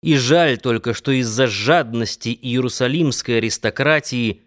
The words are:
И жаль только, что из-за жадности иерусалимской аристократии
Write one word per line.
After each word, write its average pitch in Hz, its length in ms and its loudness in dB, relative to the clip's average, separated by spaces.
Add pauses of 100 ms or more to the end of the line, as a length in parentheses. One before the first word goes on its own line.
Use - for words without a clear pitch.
И 156 120 4
жаль 135 420 2
только, 117 340 -2
что - 200 -4
из-за 123 340 0
жадности 117 800 -2 (100)
иерусалимской 127 1000 0
аристократии 120 1080 -2